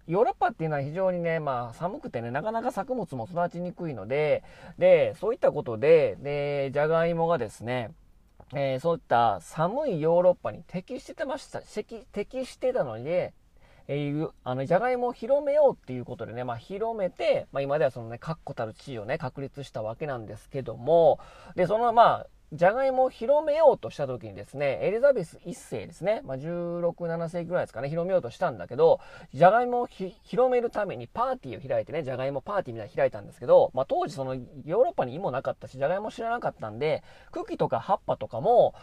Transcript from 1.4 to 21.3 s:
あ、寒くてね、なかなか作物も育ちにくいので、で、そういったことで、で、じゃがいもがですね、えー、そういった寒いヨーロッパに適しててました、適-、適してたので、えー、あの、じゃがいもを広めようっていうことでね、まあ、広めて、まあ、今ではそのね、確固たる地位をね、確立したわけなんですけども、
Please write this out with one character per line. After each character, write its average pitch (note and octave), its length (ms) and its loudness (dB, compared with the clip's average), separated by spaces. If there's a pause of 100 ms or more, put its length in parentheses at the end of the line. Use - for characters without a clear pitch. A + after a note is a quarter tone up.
あ、 - 20 -16
寒 F#3 260 -6
く B3 100 -12
て A#2+ 120 -6
ね、 A#2 100 -6
な C3+ 100 -4
か G#3 100 -4
な A3+ 120 -4
か B3+ 80 -2
作 G3+ 240 -4
物 G3 200 -6
も A#2 140 -8
育 F3 200 -2
ち E3+ 100 -12
に F3 140 -8
く F3 160 -8
い D3 40 -8
の G2+ 140 -10
で、 C#3+ 360 0 (360)
で、 D#3+ 360 6
そ G3 140 -4
う A#3 40 0
い - 40 -6
っ - 20 -18
た - 120 4
こ - 100 -4
と A#2 160 -4
で、 C3+ 440 6
で、 C#3+ 500 -4
じ C3+ 80 -2
ゃ D3 80 2
が E3 180 2
い E3+ 80 0
も E3 140 0
が E3+ 100 2
で A2+ 120 -4
す - 160 -16
ね、 B2 260 -6 (600)
え C#3 220 -2
ー、 C3 40 -4
そ E3+ 140 0
う - 40 0
い - 20 -8
っ - 20 -20
た A#2 400 2
寒 A3+ 480 -2
い F3 100 -2
ヨ E3 200 4
ー - 20 4
ロ F3+ 100 6
ッ F3 40 4
パ - 160 -8
に G#2+ 160 -14
適 F#3 320 -10
し - 60 -20
て F4 100 -16
て D#4+ 100 -8
ま D4 140 -6
し - 80 -18
た、 - 140 -12
適-、 G#3+ 520 -12
適 B3+ 320 -8
し - 120 -18
て B3+ 160 -2
た A3 100 0
の A#2 200 -6
で、 D#3+ 300 -2 (540)
え C#3 100 -4
ー、 D3 340 -4 (120)
あ B2+ 100 -4
の、 C3+ 120 -4
じ D3 80 0
ゃ F3 40 4
が A#3+ 140 0
い B3 60 -2
も B3 100 -2
を - 60 -4
広 C#4 300 0
め C#4+ 100 -2
よ D4 180 6
う - 20 -2
っ - 120 -12
て B2+ 80 -10
い B2 60 -6
う A#2 60 -10
こ B2+ 100 -12
と A2 120 -10
で G#2+ 60 -12
ね、 A#2+ 100 -6
ま B2+ 100 -6
あ、 A#2 40 -8
広 G#3+ 380 -6
め F#3+ 140 -2
て、 C4+ 420 -2
ま C#3 80 -4
あ、 - 40 -2
今 C#3 160 0
で D#3+ 60 4
は C3 60 2
そ A#2+ 120 -12
の A2+ 60 -12
ね、 A#2 100 -12
確 D#3+ 260 -8
固 C#3+ 100 -10
た A#2 120 -4
る A2 80 -12
地 - 180 -14
位 A2+ 60 -8
を G2+ 60 -10
ね、 C3+ 120 -4
確 C#3+ 240 -8
立 C3+ 220 -12
し - 80 -16
た A#2+ 100 -8
わ A2 140 -6
け D#3+ 100 -8
な C#3 120 -6
ん A2 100 -12
で G#2 100 -14
す - 140 -20
け C#3 100 -6
ど B2 160 -8
も、 D3+ 420 6 (360)